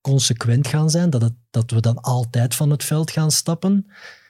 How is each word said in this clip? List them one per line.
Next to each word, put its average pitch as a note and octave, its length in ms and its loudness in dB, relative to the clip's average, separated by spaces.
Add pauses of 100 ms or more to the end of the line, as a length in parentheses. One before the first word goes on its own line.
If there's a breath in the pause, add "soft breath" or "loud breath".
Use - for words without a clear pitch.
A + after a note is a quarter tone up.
consequent B2+ 640 0
gaan D3+ 240 0
zijn, E3+ 200 2
dat B2 120 2
het, A#2 120 0 (160)
dat A#2 200 -2
we A#2 100 0
dan A#2 200 0
altijd A#2+ 540 -2
van D3 160 0
het D3 140 -2
veld D#3 260 -2
gaan D#3 200 0
stappen. F#3+ 560 0 (440 loud breath)